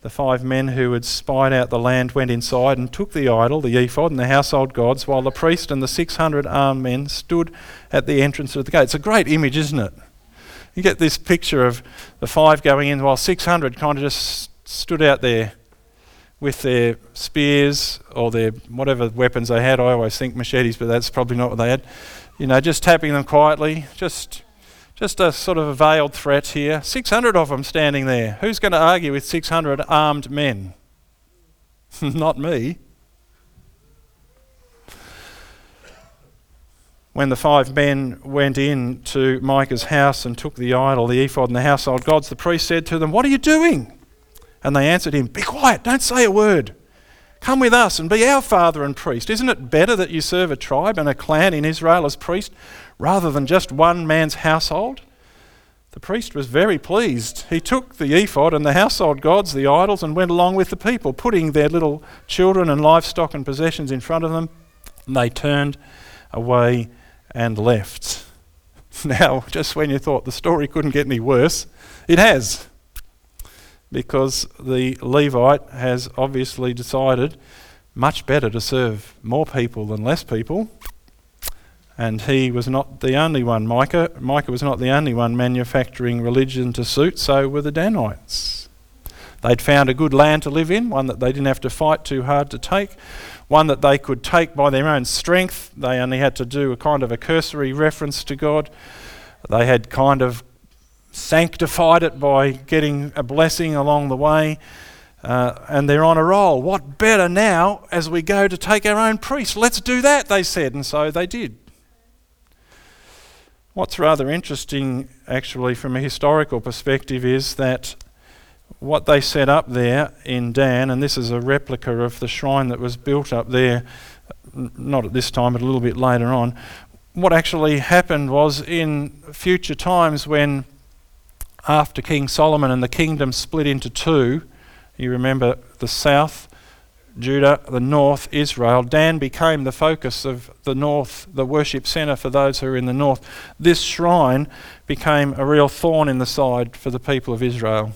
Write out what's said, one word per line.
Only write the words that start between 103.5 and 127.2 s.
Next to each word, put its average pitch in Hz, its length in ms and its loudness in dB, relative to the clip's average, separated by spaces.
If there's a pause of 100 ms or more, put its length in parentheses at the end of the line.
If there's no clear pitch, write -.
along 143 340 2
the 131 80 -2
way. 156 400 2 (640)
Uh, 123 360 -2 (100)
and 143 180 0
they're 147 160 4
on 165 140 6
a 160 60 4
roll. 180 360 4
"What 147 380 -4
better 214 320 4
now 190 640 2
as 160 180 -2
we 165 140 -2
go 196 240 2
to 185 100 -2
take 202 300 0
our 208 100 2
own 220 220 2
priest? 262 360 -4
Let's 226 240 0
do 247 220 -2
that," 285 260 4
they 196 140 2
said. 151 320 -4
And 139 100 -6
so 151 280 -2
they 170 160 -4
did. 180 300 -8 (2250)
What's 190 260 -6
rather 151 300 2
interesting, 135 800 -6 (180)
actually, 127 480 -4
from 127 200 -8
a 127 40 -4
historical 143 640 0
perspective 131 640 -4
is 131 300 0
that 127 400 -4 (840)
what 143 260 -2
they 143 160 6
set 139 280 0
up 147 180 4
there 123 460 0 (120)
in 123 260 -4
Dan, 131 380 2
and 131 120 -2
this 143 160 -2
is 117 140 -4
a 120 80 -2
replica 131 520 -2
of 120 280 -4
the 127 80 -6
shrine 135 400 -2
that 120 120 -6
was 120 180 -6
built 143 340 -2
up 117 180 -4
there, 127 340 2 (720)
n-, 127 220 -10
not 127 280 -4
at 92 80 -8
this 123 180 -4
time, 123 220 0
but 117 80 -4
a 123 40 -4
little 131 160 0
bit 120 160 -2
later 123 300 0
on, 123 280 -2 (580)
what 180 200 2